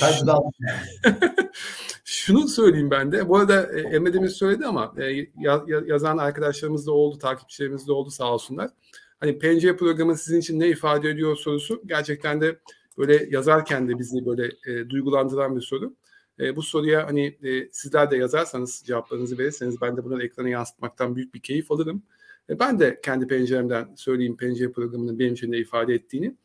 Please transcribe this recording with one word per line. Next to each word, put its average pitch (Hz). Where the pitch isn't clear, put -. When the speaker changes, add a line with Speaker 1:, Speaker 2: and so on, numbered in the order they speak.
Speaker 1:
ben 143
de 156
aldım. 143
Speaker 2:
<laughs> 359
Şunu 262
söyleyeyim 165
ben 139
de. 190
Bu 185
arada, 196
e, 156
Emre 170
demin 190
söyledi 202
ama, 135
e, 135
ya-, 147
ya-, 151
yazan 156
arkadaşlarımız 147
da 156
oldu, 147
takipçilerimiz 135
de 143
oldu 139
sağ 120
olsunlar. 156
Hani 151
pencere 165
programı 165
sizin 165
için 165
ne 175
ifade 151
ediyor 151
sorusu 147
gerçekten 151
de 160
böyle 147
yazarken 143
de 123
bizi 123
böyle, 120
e, 120
duygulandıran 135
bir 120
soru. 160
E, 135
bu 156
soruya 156
hani, 143
e, 131
sizler 147
de 135
yazarsanız, 127
cevaplarınızı 123
verirseniz 127
ben 123
de 123
bunları 123
ekrana 127
yansıtmaktan 123
büyük 131
bir -
keyif 151
alırım. 160
E, -
ben 247
de 139
kendi 127
penceremden 123
söyleyeyim 123
pencere 123
programının 120
benim 123
için 117
ne 117
ifade 117
ettiğini. 143